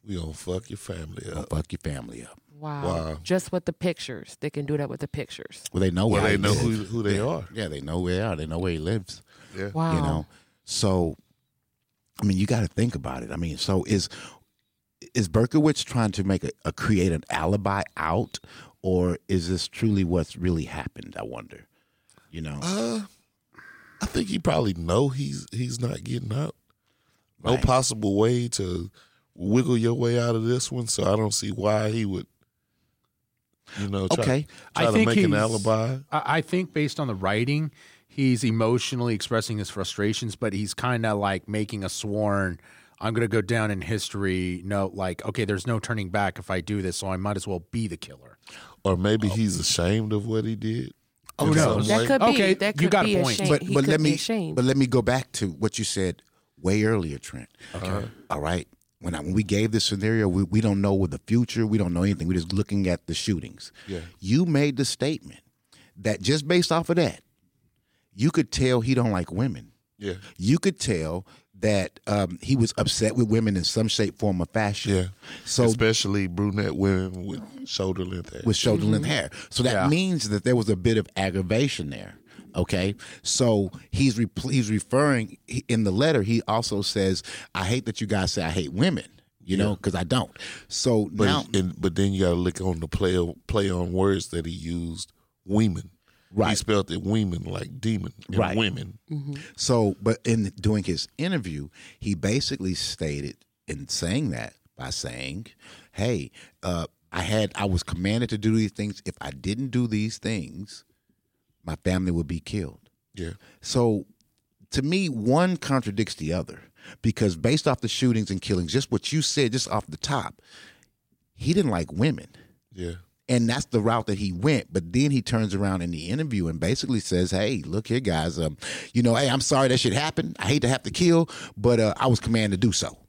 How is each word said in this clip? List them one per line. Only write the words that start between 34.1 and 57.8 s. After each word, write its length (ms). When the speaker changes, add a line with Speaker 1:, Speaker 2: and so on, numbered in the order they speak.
Speaker 2:
Okay. 240
Speaker 1:
try 100
Speaker 4:
I 20
Speaker 1:
to 60
Speaker 4:
think 160
Speaker 1:
make 100
an 140
Speaker 4:
he's 20
Speaker 1:
alibi. 600
Speaker 4:
I, 120
I 20
think 320
based 280
on 60
the 80
writing, 560
he's 380
emotionally 720
expressing 440
his 120
frustrations, 640
but 160
he's 220
kinda, 400
like, 340
making 360
a 40
sworn, 720
"I'm 140
gonna 140
go 120
down 300
in 100
history." 840
No, 280
like, 320
"Okay, 220
there's 200
no 120
turning 320
back 280
if 120
I 100
do 220
this, 160
so 100
I 80
might 200
as 100
well 140
be 180
the 80
killer." 420
Speaker 1:
Or 120
maybe 340
Speaker 2:
Oh. 40
Speaker 1:
he's 240
ashamed 540
of 140
what 180
he 120
did 360
Speaker 4:
Oh, 100
Speaker 1:
in 60
Speaker 4:
no. 260
Speaker 1:
some 80
Speaker 3:
That 120
Speaker 1:
way. 60
Speaker 3:
could 140
be. 60
Speaker 4:
Okay, 280
Speaker 3:
That 220
Speaker 4:
you 120
Speaker 3:
could 20
Speaker 4:
got 160
a 20
Speaker 3:
be 80
Speaker 4:
point. 240
Speaker 3:
ashamed. 80
Speaker 2:
But, 140
Speaker 3:
He 120
Speaker 2:
but 100
Speaker 3:
could 60
Speaker 2:
let 80
Speaker 3:
be 60
Speaker 2:
me, 100
Speaker 3:
ashamed. 420
Speaker 2:
but 100
let 100
me 100
go 140
back 320
to 160
what 300
you 60
said 380
way 240
earlier, 340
Trent. 300
Speaker 4:
Okay. 140